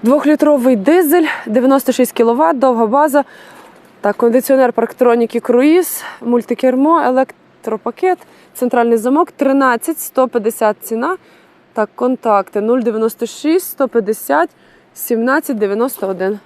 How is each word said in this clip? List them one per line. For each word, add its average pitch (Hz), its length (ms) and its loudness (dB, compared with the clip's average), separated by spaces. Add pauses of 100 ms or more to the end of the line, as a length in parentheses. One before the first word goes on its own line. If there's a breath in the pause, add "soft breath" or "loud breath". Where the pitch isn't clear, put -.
двохлітровий 285 720 2
дизель, 311 500 2 (200 loud breath)
дев'яносто 254 460 2
шість 247 200 0
кіловат, 254 480 0
довга 233 260 2
база. 277 380 2 (760 loud breath)
Так, 208 160 -2
кондиціонер, 247 560 2
парктроніки, 233 680 0
круїз, 294 640 2 (180 loud breath)
мультикермо, 254 800 0
електропакет, 254 1160 -4 (340 soft breath)
центральний 233 440 0
замок, 262 340 0
тринадцять 269 680 0
сто - 280 -2
п'ятдесят 220 560 -2
ціна. 262 340 -4 (560 soft breath)
Так, 214 220 -4
контакти 220 680 -2
нуль 240 180 0
дев'яносто 220 460 -4
шість 320 440 -4
сто 269 180 -2
п'ятдесят 233 640 -4 (440 soft breath)
сімнадцять 247 640 -4
дев'яносто 208 500 -4
один. 190 380 -4